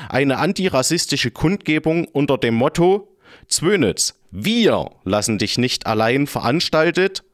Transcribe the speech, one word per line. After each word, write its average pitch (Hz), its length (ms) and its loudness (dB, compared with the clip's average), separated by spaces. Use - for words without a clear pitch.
eine 135 300 0
antirassistische 160 920 0
Kundgebung 160 760 -2
unter 139 300 0
dem 117 160 0
Motto 170 640 2
„Zwönitz, 156 720 0
wir 127 580 0
lassen 104 340 0
dich 101 200 -2
nicht 123 280 -2
allein“ 120 400 2
veranstaltet 165 960 0